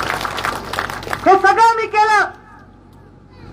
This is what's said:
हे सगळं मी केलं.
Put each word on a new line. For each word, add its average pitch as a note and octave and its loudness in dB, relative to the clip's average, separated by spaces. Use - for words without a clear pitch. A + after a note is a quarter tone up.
हे F#4 8
सगळं G4+ 4
मी A4+ -4
केलं. G#4+ 2